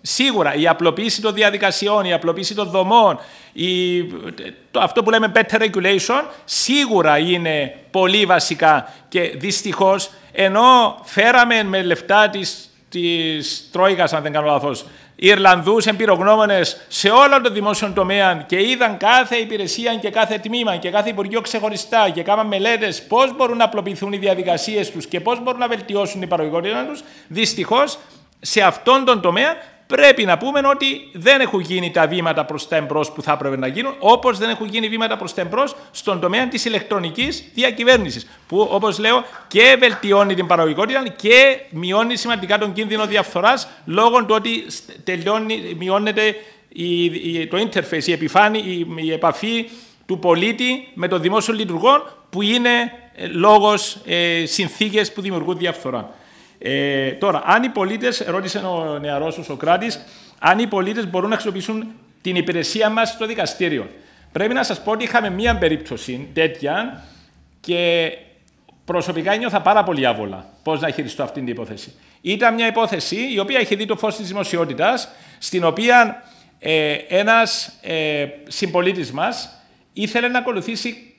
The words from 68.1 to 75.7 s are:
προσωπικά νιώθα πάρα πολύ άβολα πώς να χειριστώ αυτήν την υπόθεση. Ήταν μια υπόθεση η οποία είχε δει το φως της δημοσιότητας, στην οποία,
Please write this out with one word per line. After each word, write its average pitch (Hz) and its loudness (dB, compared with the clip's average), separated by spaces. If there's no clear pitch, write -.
προσωπικά 175 -2
νιώθα 214 -4
πάρα 202 4
πολύ 147 -2
άβολα 104 -2
πώς 156 -2
να 156 -2
χειριστώ 139 -6
αυτήν 127 -8
την 120 -6
υπόθεση. 110 -14
Ήταν 214 0
μια 226 -2
υπόθεση 208 -4
η 196 -2
οποία 247 -2
είχε 208 -2
δει 214 -8
το 208 -4
φως 214 -4
της 208 -12
δημοσιότητας, 180 -4
στην 180 -4
οποία, 220 2